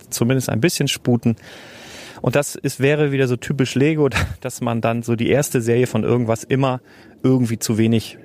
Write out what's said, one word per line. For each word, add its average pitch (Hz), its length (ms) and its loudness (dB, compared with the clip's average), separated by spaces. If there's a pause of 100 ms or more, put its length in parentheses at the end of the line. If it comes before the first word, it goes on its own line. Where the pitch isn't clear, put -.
zumindest 127 400 0
ein 107 100 0
bisschen 143 280 0
sputen. 117 480 0 (840)
Und - 160 0
das 143 200 0
ist, - 240 -6
wäre 147 320 2
wieder 135 160 2
so 123 80 0
typisch 135 400 -2
Lego, 147 340 4 (160)
<laughs> - 160 -8
dass - 200 -10
man 117 200 -2
dann 117 220 0
so 117 120 0
die 117 140 0
erste 127 320 2
Serie 120 240 2
von 110 180 -2
irgendwas 117 400 0
immer 131 380 0 (420)
irgendwie 123 360 2
zu 110 180 -2
wenig 113 480 0